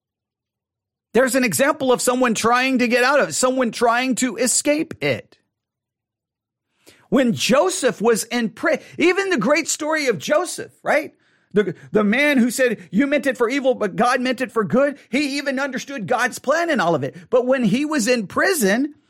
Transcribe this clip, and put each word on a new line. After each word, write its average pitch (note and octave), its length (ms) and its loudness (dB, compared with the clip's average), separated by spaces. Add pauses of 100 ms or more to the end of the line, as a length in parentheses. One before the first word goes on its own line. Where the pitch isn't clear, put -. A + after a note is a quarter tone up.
(1120)
There's A#3+ 220 2
an C4 80 2
example C4 480 0
of A#3+ 100 2
someone B3 340 0
trying B3 440 0
to A#3+ 80 2
get A#3+ 160 2
out C#4 160 4
of F#3+ 120 0
it, - 20 -8
someone B3+ 400 0
trying B3 440 0
to B3 200 -2
escape D4 640 0
it. - 360 -4 (1700)
When B3 240 2
Joseph C4 680 0
was A3+ 240 0
in A#3 260 -4
prison, - 340 -4 (120)
even F#4 340 0
the E4+ 80 0
great C#4+ 280 0
story D#4 400 -4
of A3 120 -2
Joseph, - 540 -4 (120)
right? C#4 300 -2 (400)
The, G3 200 0 (180)
the G#3+ 120 2
man C#4 320 2
who B3 140 4
said, A#3+ 400 -2
"You A#3+ 160 2
meant C#4 200 0
it C#4 120 -2
for A#3 100 0
evil, C4 260 0
but F#3+ 220 -4
God B3 240 2
meant B3+ 220 -2
it A#3+ 100 -6
for A3 120 -2
good." C4+ 340 0 (100)
He C#4 300 -2
even C#4 200 -4
understood C4+ 480 -8
God's A#3 320 -2
plan D#4+ 300 0
in D4 100 0
all E3+ 160 2
of C3+ 80 -2
it. C3+ 140 -6 (140)
But B3+ 160 2
when B3+ 180 2
he A#3 220 2
was D4 200 -2
in B3 200 0
prison C#4 680 0 (160)